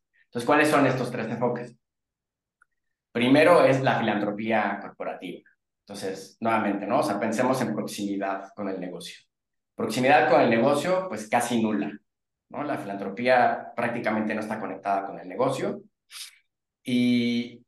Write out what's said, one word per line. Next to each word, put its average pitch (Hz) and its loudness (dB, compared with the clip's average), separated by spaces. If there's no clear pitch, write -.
Entonces, 117 -8
¿cuáles 151 4
son 139 6
estos 127 -2
tres 110 -6
enfoques? - -4
Primero 143 6
es 135 4
la 120 0
filantropía 104 -2
corporativa. 87 -12
Entonces, 95 -12
nuevamente, 104 0
¿no? 123 0
O - 2
sea, - -2
pensemos 117 0
en 104 -2
proximidad 98 -6
con 101 -8
el 95 -6
negocio. 87 -12
Proximidad 127 2
con 156 6
el 120 4
negocio, 143 2
pues 107 -10
casi 117 0
nula, 104 -2
¿no? 139 -8
La 147 -6
filantropía 117 0
prácticamente 110 -2
no 107 -4
está 107 -6
conectada 98 -4
con - -12
el 87 -14
negocio. 131 -2
Y, 120 0